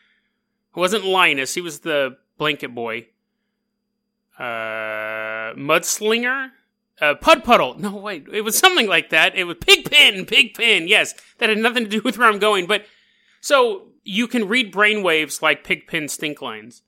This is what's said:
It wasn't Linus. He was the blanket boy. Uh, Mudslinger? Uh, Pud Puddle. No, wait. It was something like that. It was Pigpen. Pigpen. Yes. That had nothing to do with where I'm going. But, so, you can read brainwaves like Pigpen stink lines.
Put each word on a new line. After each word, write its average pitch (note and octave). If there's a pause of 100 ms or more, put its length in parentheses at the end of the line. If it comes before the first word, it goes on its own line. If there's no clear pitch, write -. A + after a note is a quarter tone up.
(720)
It -
wasn't F#3+
Linus. E3+
He F3+
was D#3+
the C#3 (200)
blanket C#3+
boy. A#2 (1300)
Uh, A2
Mudslinger? A3+ (500)
Uh, D3
Pud D#4
Puddle. E3
No, G3
wait. G3
It G3+
was G#3+
something F4
like E3
that. E3+
It F#3+
was E3+
Pigpen. C4+
Pigpen. A3+
Yes. F#3 (240)
That A3+
had G#3+
nothing A3+
to G#3
do G#3+
with A#3
where A#3+
I'm G#3
going. G3
But, G3+ (560)
so, A#3+ (160)
you A3
can A3+
read A3
brainwaves F3+
like D3+
Pigpen D#3+
stink D3
lines. A2